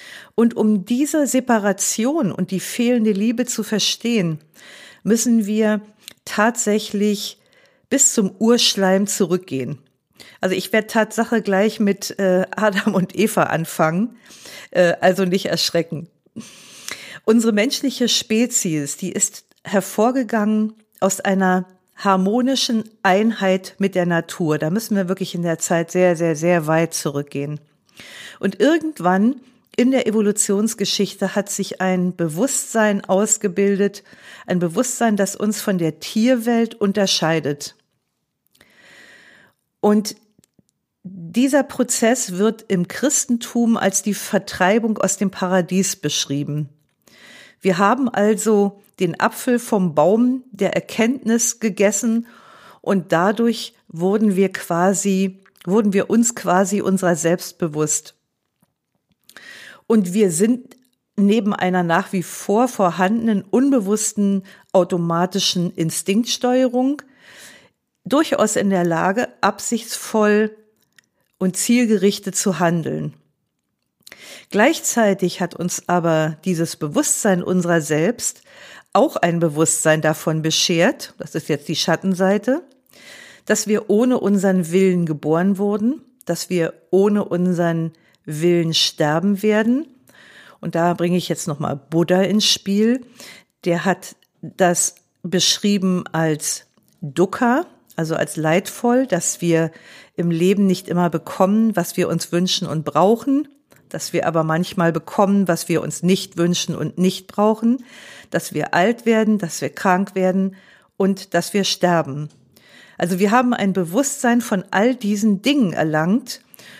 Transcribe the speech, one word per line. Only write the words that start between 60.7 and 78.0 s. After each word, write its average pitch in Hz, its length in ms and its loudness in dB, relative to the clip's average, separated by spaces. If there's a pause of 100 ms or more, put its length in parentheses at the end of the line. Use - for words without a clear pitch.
neben 202 360 2
einer 180 300 0
nach 170 300 0
wie 180 100 -2
vor 226 440 0
vorhandenen, 196 720 0
unbewussten, 208 1040 0 (280)
automatischen 175 1040 0
Instinktsteuerung 247 1300 0 (1040)
durchaus 247 500 0
in 202 140 0
der 180 160 2
Lage, 175 420 0 (140)
absichtsvoll 214 1160 0 (840)
und - 180 -2
zielgerichtet 208 800 2
zu 180 240 -2
handeln. 156 540 0 (1400)
Gleichzeitig 208 920 0
hat 180 140 -6
uns - 340 -6
aber 160 560 0
dieses 170 300 -2
Bewusstsein 185 680 0
unserer 170 380 0
selbst 156 640 -2 (500)